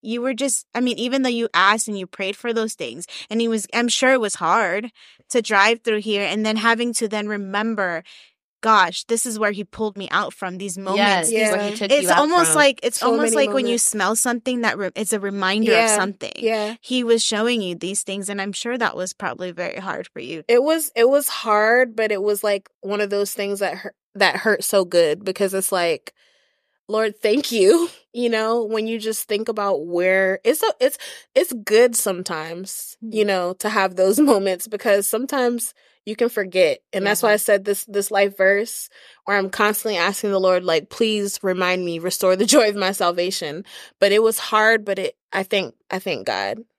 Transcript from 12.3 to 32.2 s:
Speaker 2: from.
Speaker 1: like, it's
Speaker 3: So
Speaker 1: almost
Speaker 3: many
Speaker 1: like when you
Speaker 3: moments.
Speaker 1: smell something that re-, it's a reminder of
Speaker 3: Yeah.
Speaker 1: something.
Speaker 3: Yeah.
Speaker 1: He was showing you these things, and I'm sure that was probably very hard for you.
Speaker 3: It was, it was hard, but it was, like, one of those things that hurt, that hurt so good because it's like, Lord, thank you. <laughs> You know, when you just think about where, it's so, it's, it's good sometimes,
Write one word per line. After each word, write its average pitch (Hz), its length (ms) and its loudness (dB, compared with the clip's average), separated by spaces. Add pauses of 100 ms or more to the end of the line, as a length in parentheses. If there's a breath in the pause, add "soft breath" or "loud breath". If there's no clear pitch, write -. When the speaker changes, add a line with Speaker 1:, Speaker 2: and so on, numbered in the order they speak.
Speaker 2:
from. - 20 2
Speaker 1:
like, 294 300 4
it's 233 160 -2
Speaker 3:
So 226 100 0
Speaker 1:
almost 226 240 2
Speaker 3:
many 277 120 4
Speaker 1:
like 208 80 -2
when 254 120 0
you 233 40 0
Speaker 3:
moments. 233 140 0
Speaker 1:
smell 208 320 0
something 247 460 -2
that 214 160 -2
re-, 196 160 -4
it's - 180 -4
a 220 60 -2
reminder 202 540 0
of 220 60 6
Speaker 3:
Yeah. 220 180 4
Speaker 1:
something. 196 400 -4
Speaker 3:
Yeah. 220 440 -4
Speaker 1:
He 254 220 -2
was 226 220 2
showing 226 360 0
you 180 160 -6
these 185 280 -6
things, 196 240 -8
and 202 120 -6
I'm 196 120 -6
sure 240 260 -6
that 233 180 -2
was 185 160 -8
probably 180 380 -8
very 175 300 -8
hard 185 320 -8
for - 80 -14
you. 156 260 -12
Speaker 3:
It 240 160 4
was, 311 320 0
it 233 140 6
was 277 180 4
hard, 226 680 2
but 220 160 0
it 196 100 -2
was, 208 220 0
like, 202 240 -2 (140)
one 202 180 -4
of 202 100 -2
those 202 240 -2
things 202 240 -4
that 185 200 -2
hurt, - 180 -14 (200)
that 185 200 2
hurt 208 260 0
so 196 220 2
good 175 400 2
because 196 300 -2
it's 190 180 -2
like, 170 400 -2 (760)
Lord, 214 320 -2
thank 240 320 0
you. 233 420 6
<laughs> - 40 -20 (160 loud breath)
You 240 160 0
know, 220 340 0
when 220 240 -2
you 226 100 -4
just 214 300 -6
think 214 200 -2
about 202 380 -2
where, 185 560 2
it's 294 160 2
so, 440 100 0 (120)
it's, 277 180 0 (380 loud breath)
it's 311 160 2
good 233 420 4
sometimes, 175 1080 -6